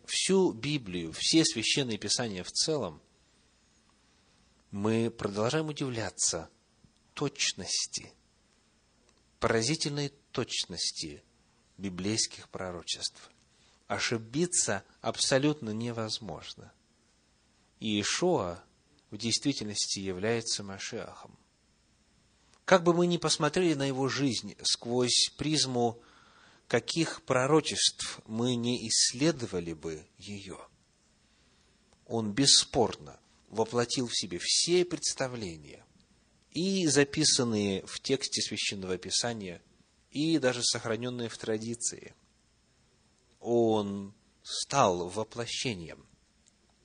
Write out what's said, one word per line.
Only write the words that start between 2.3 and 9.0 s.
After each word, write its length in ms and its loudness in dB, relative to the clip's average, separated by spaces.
в 80 -10
целом, 500 -2
мы 400 2
продолжаем 600 0
удивляться 760 -4
точности, 960 -4